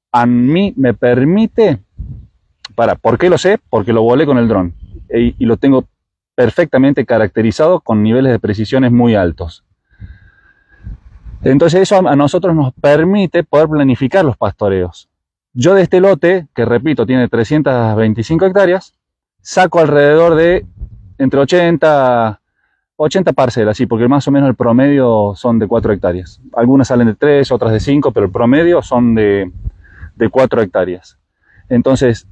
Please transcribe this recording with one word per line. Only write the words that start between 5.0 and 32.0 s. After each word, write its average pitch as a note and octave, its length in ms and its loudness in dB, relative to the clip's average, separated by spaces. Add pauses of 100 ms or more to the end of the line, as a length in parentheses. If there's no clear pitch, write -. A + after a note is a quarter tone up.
e-, A#2 280 -2
y - 80 -6
lo A2+ 120 0
tengo C3+ 300 0 (500)
perfectamente C3+ 680 0
caracterizado A2+ 760 0
con A2 200 -2
niveles B2 300 0
de A2+ 80 0
precisiones A2 540 -2
muy A#2+ 240 2
altos. F2 480 -4 (1800)
Entonces D#3+ 380 2
eso F#3+ 160 2
a, F3+ 160 2
a - 20 2
nosotros E3 400 0
nos C#3 200 -2
permite E3+ 680 0
poder D#3 260 0
planificar C#3+ 560 0
los C3+ 120 -2
pastoreos. F#2+ 720 -4 (440)
Yo C#3 220 0
de F#3+ 80 4
este F3+ 180 0
lote, F3+ 540 2
que A#2+ 100 -2
repito, A#2+ 420 -2
tiene B2+ 220 0
trescientas A#2+ 680 0
veinticinco A2+ 500 0
hectáreas, F#3+ 480 -2 (460)
saco F3 400 0
alrededor D3+ 560 4
de E3+ 280 0 (540)
entre C3+ 220 0
ochenta, C#3+ 1000 0 (560)
ochenta D#3+ 380 -2
parcelas, A2+ 440 0
sí, B2 100 -2
porque A#2 200 0
más C#3 220 0
o - 20 2
menos C#3 180 2
el A#2+ 60 0
promedio A#2+ 800 2
son A#2 240 -2
de G#2 80 -2
cuatro A2 260 -2
hectáreas. F2+ 480 -6 (140)
Algunas B2 320 2
salen A#2+ 220 0
de G#2+ 80 -2
tres, C#3+ 340 0
otras A#2 220 -2
de A2 80 0
cinco, C#3+ 320 -2
pero G#2 140 0
el F#2 40 -4
promedio C#3+ 500 0
son A#2+ 360 -2
de, G2+ 340 0 (640)
de A2+ 140 -2
cuatro A#2+ 340 0
hectáreas. F2+ 560 -6 (500)
Entonces, B2+ 640 0